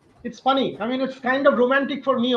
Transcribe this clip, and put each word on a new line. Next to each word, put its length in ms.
It's 240
funny. 280
I 120
mean, 160
it's 260
kind 120
of 140
romantic 440
for 160
me 180